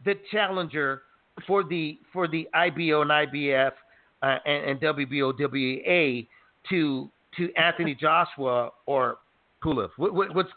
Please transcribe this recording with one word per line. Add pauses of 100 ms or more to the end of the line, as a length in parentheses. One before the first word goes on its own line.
the (160)
challenger (460)
for
the, (140)
for
the
I
B
O
and
I
B
F, (480)
uh,
and,
and
W
B
O,
W
A (420)
to, (280)
to
Anthony
Joshua (160)
or (460)
Pulev.
What,
what,
what's,